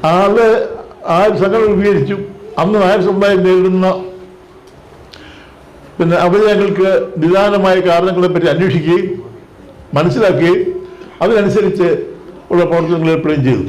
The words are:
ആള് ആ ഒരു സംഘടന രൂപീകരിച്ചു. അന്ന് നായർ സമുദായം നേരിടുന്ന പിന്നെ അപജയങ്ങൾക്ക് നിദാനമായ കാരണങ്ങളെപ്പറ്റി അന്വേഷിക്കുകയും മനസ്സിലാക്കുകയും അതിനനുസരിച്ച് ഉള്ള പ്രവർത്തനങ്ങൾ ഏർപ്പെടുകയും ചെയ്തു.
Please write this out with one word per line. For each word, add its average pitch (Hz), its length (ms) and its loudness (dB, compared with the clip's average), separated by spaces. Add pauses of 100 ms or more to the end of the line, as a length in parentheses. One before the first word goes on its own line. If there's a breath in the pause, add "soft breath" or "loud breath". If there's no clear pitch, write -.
(140)
ആള് 208 340 2 (640)
ആ 170 40 2 (100)
ഒരു 202 140 0
സംഘടന 208 200 0 (100)
രൂപീകരിച്ചു. 196 440 0 (460)
അന്ന് 208 200 0
നായർ 190 260 2
സമുദായം 196 380 2
നേരിടുന്ന 185 420 2 (2000 loud breath)
പിന്നെ 170 180 0 (100)
അപജയങ്ങൾക്ക് 190 640 2 (320)
നിദാനമായ 190 540 2 (120)
കാരണങ്ങളെപ്പറ്റി 175 680 0
അന്വേഷിക്കുകയും 175 540 0 (920)
മനസ്സിലാക്കുകയും 180 640 2 (600 loud breath)
അതിനനുസരിച്ച് 196 680 2 (600)
ഉള്ള 175 180 2
പ്രവർത്തനങ്ങൾ 165 460 0
ഏർപ്പെടുകയും 151 320 -2
ചെയ്തു. 117 200 0